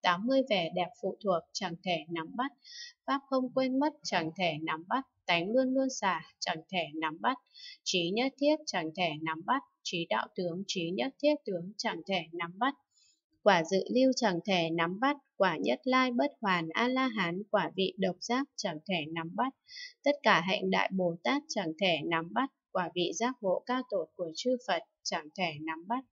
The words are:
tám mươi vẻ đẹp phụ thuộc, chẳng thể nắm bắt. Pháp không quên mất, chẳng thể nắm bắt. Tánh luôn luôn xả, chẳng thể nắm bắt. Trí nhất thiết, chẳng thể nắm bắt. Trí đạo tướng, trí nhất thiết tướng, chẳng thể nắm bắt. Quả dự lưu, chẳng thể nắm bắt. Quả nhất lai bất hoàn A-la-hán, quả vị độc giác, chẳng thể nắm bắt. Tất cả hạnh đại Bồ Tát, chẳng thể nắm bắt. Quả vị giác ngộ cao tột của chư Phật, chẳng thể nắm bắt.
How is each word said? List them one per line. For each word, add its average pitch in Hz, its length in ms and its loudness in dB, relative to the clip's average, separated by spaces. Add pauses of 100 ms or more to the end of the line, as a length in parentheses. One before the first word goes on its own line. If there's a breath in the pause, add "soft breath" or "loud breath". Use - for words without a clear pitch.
tám 180 260 2
mươi 269 220 4
vẻ 180 260 2
đẹp 175 140 0 (120)
phụ 190 220 -4
thuộc, 180 200 2 (100)
chẳng 170 300 -6
thể 175 140 0 (120)
nắm 165 260 -6
bắt. 262 160 -2 (560 loud breath)
Pháp 269 220 -2
không 254 240 0
quên 262 260 2
mất, 302 140 2 (100)
chẳng 165 340 -2
thể 175 240 0
nắm 160 260 -4
bắt. 254 160 -2 (220)
Tánh 175 260 0
luôn 262 220 2
luôn 269 140 2 (140)
xả, 175 200 0 (180)
chẳng 165 220 -4 (100)
thể 180 120 -2 (120)
nắm 160 260 -4
bắt. 247 160 0 (460 loud breath)
Trí 170 260 0
nhất 254 300 0
thiết, 294 160 6 (100)
chẳng 165 320 -2
thể 175 120 2 (120)
nắm 160 240 -4
bắt. 247 180 0 (200)
Trí 170 260 -4
đạo 214 260 0
tướng, 180 320 -4
trí 170 240 -2
nhất 262 300 -2
thiết 294 140 6 (100)
tướng, 180 320 -6
chẳng 190 300 -4
thể 190 120 0 (120)
nắm 175 280 -6
bắt. 269 140 2 (720 soft breath)
Quả 180 200 6
dự 190 200 2 (120)
lưu, 262 200 8
chẳng 185 300 2
thể 175 240 4
nắm 170 300 0
bắt. 277 180 0 (200)
Quả 180 200 2
nhất 240 260 0
lai 254 280 4
bất 269 200 2 (100)
hoàn 175 280 2
A-la-hán, 220 720 0 (100)
quả 180 240 2
vị 190 220 0
độc 190 220 0
giác, 262 360 -2
chẳng 165 220 -6 (120)
thể 165 240 0
nắm 170 220 -6
bắt. 247 180 -2 (500 loud breath)
Tất 277 80 2 (120)
cả 190 180 6
hạnh 190 280 0
đại 190 240 2
Bồ 180 300 0
Tát, 277 240 0
chẳng 175 240 -4 (100)
thể 175 240 4
nắm 165 280 -2
bắt. 262 160 0 (220)
Quả 175 240 -2
vị 175 200 0
giác 254 260 -2
ngộ 185 240 0
cao 254 240 -2
tột 175 260 -2
của 165 200 -6
chư 247 220 0 (100)
Phật, 170 140 0 (220)
chẳng 160 240 -6 (100)
thể 175 140 0 (100)
nắm 160 260 -8
bắt. 254 240 -2